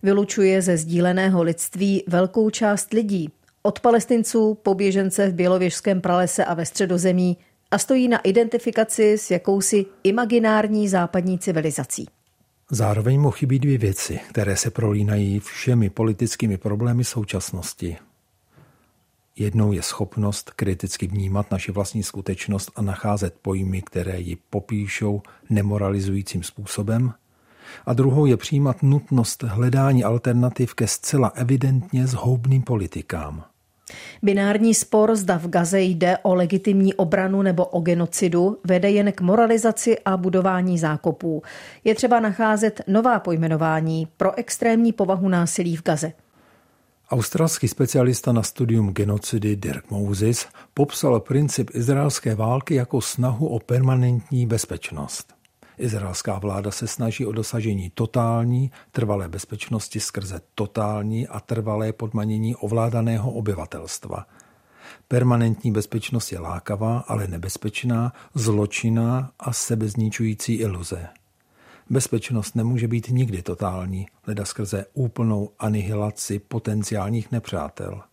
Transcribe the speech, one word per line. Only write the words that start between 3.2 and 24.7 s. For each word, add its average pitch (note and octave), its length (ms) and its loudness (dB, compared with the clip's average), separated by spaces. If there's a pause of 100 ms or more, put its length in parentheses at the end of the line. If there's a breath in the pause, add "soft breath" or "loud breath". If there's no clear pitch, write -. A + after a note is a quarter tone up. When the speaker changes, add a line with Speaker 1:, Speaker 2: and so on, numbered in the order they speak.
Speaker 1:
Od - 180 -2
Palestinců A3+ 800 2
po G3 120 4
běžence G3 540 2
v F#3 60 0
bělověžském F3+ 680 2
pralese F3+ 440 2
a E3+ 100 -2
ve E3 120 -4
Středozemí F3+ 720 2 (340 soft breath)
a G3+ 80 2
stojí B3+ 300 2
na A#3 100 4
identifikaci A3 1000 2
s - 120 -6
jakousi G3 560 2 (180)
imaginární G#3+ 840 2
západní F#3 500 0
civilizací. D#3 720 -2 (640)
Speaker 2:
Zároveň A2 480 2
mu C#3+ 100 6
chybí C3+ 280 0
dvě C3+ 200 2
věci, - 500 -2
které G2+ 280 0
se - 140 -2
prolínají G#2 720 0
všemi A#2 500 0
politickými A2 680 0
problémy A#2 460 0
současnosti. F#2 920 -6 (1400 soft breath)
Jednou G#2 320 2
je F2 100 -2
schopnost - 680 -4
kriticky G2 560 -4
vnímat F#2+ 440 -2
naši F#2+ 220 -4
vlastní G2+ 300 -4
skutečnost G2 720 -6
a - 60 -4
nacházet G2 600 -2
pojmy, F#2+ 400 -4
které F#2 380 -6
ji F2 160 -8 (140)
popíšou G#2 720 -4 (280 loud breath)